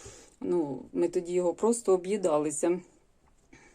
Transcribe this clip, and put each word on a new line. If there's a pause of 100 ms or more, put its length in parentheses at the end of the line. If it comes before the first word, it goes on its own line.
(420)
Ну,
ми
тоді
його
просто
об'їдалися. (960)